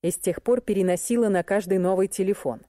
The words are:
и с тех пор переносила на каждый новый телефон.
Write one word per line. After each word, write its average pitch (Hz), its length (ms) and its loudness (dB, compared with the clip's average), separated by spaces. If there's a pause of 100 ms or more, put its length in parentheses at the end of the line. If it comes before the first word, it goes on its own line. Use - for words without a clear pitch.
и 170 100 0
с - 60 -6
тех - 260 -4
пор 247 180 2
переносила 202 680 0
на 180 140 2
каждый 196 340 0
новый 185 300 2
телефон. 190 600 -2